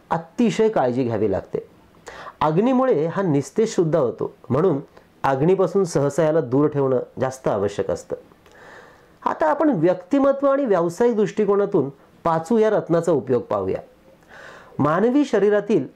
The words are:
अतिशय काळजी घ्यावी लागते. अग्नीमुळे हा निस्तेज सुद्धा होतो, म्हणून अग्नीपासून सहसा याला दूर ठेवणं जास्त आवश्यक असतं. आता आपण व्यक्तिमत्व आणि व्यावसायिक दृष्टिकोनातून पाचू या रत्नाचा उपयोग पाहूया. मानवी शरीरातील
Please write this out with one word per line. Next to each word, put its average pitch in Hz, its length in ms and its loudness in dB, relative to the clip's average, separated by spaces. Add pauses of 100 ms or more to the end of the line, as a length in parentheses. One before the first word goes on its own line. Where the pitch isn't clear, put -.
अतिशय 214 600 0
काळजी 131 340 0
घ्यावी 110 280 0
लागते. - 360 -6 (760)
अग्नीमुळे 214 640 2
हा 170 160 -4
निस्तेज 143 540 -2
सुद्धा 165 240 2
होतो, - 340 -2 (160)
म्हणून 147 300 2 (440)
अग्नीपासून 175 600 2
सहसा 156 400 0
याला 156 180 2
दूर 139 260 0
ठेवणं 139 320 0 (200)
जास्त 131 280 -4
आवश्यक 101 440 -2
असतं. - 240 -6 (1120)
आता - 200 -2
आपण 302 240 2
व्यक्तिमत्व 277 800 0
आणि 277 180 0
व्यावसायिक 196 500 0
दृष्टिकोनातून 202 760 0 (340)
पाचू 165 340 0
या 214 120 4
रत्नाचा 170 420 0
उपयोग 123 300 0
पाहूया. 98 380 -4 (1000)
मानवी 214 460 2
शरीरातील 202 720 0